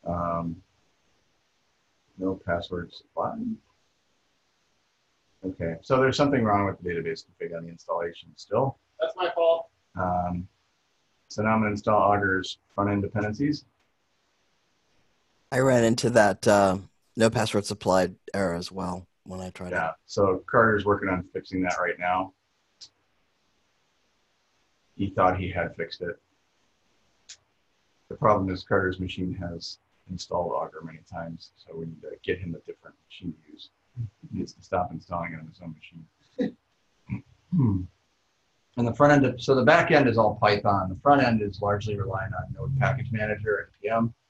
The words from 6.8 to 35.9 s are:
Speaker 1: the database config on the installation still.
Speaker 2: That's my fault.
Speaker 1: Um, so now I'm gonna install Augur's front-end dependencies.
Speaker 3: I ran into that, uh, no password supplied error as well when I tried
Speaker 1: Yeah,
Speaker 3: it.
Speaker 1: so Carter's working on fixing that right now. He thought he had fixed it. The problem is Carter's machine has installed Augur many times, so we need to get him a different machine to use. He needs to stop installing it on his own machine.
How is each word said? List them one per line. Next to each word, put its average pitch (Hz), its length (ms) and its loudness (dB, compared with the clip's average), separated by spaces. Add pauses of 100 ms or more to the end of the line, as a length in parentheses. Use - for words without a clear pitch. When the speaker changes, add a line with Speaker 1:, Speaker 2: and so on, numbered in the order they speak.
Speaker 1:
the 87 80 -6
database 82 380 -6
config 85 280 -12
on 82 100 -10
the 85 60 -14
installation 85 680 -8
still. 127 420 -2 (200)
Speaker 2:
That's 160 180 -2
my 180 180 -2
fault. 165 340 2 (280)
Speaker 1:
Um, 90 520 -4 (800)
so - 140 -6
now 110 80 2
I'm 113 100 4
gonna 104 120 0
install 104 280 2
Augur's 98 560 2 (180)
front-end 101 280 0
dependencies. 107 640 -2 (1900)
Speaker 3:
I 131 60 0
ran 127 260 6
into 113 260 2
that, 104 380 6
uh, 98 300 6 (380)
no 113 120 6
password 107 380 0
supplied 92 480 2 (180)
error 95 220 0
as 87 180 -8
well 90 340 -8 (180)
when 92 160 -12
I 92 100 -10
tried 87 220 -12
Speaker 1:
Yeah, 82 180 -2
Speaker 3:
it. - 40 -12 (120)
Speaker 1:
so 98 400 0
Carter's 110 400 2
working 98 240 0
on 90 120 -2 (120)
fixing 92 280 -6
that 90 160 -2
right 87 200 -4
now. 92 340 -4 (2750)
He 98 140 -2
thought 92 280 4
he 87 120 -4
had 85 260 -4
fixed - 240 -10
it. 87 180 -8 (1900)
The - 80 -12
problem 98 320 2
is 90 160 -6
Carter's 92 340 0
machine 90 360 -6
has 87 440 -10 (320)
installed 87 420 -6
Augur 78 300 -6
many 80 180 -16 (100)
times, 85 460 -12
so 82 200 -18
we 82 80 -10
need 80 160 -14
to 78 120 -14 (120)
get 92 140 -4
him 85 160 -10
a 78 60 -12
different - 360 -20 (100)
machine 87 280 -12
to 78 180 -20
use. - 160 -20 (280)
He - 420 -12
needs - 160 -8
to - 80 -20
stop 90 280 -4
installing 85 440 -10
it 80 60 -14
on 80 60 -18
his 82 140 -20
own 82 140 -14
machine. 82 320 -20 (1500)